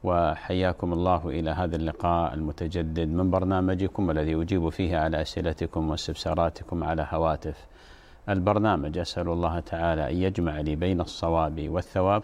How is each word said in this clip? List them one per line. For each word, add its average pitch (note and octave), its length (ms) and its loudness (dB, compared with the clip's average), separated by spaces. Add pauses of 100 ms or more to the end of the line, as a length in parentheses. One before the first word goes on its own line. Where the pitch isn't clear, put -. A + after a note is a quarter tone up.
وحياكم F2+ 880 2
الله E2+ 360 2
إلى D#2+ 220 -2
هذا E2 260 0
اللقاء E2 580 0
المتجدد D#2+ 720 -2
من F2+ 220 2
برنامجكم F#2 800 2
الذي D#2+ 320 0
أجيب E2+ 260 2
فيه E2 300 0
على D#2 240 0
أسئلتكم D#2+ 680 -2
واستفساراتكم D#2+ 920 -2
على D#2+ 260 -2
هواتف D#2+ 560 -2 (640)
البرنامج. G2 680 2
أسأل F2 300 -4
الله E2+ 320 0
تعالى E2 500 0
أن E2+ 60 -2
يجمع F2 440 0
لي D2+ 160 0
بين F2+ 240 2
الصواب D#2+ 680 0
والثواب، F#2 560 2